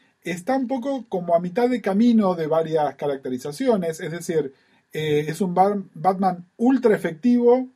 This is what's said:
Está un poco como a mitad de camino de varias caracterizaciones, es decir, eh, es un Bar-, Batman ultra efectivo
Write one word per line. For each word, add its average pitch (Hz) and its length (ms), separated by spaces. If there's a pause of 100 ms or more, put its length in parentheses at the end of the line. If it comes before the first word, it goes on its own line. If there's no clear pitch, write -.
(240)
Está 180 320
un 269 120
poco 269 420
como 175 240
a 170 60
mitad 180 280
de 247 140
camino 208 540
de 165 100
varias 156 500
caracterizaciones, 151 1080
es 170 100
decir, 160 420 (400)
eh, 151 340
es 151 140
un 180 140
Bar-, 196 260 (140)
Batman 185 500 (120)
ultra 240 380
efectivo 240 800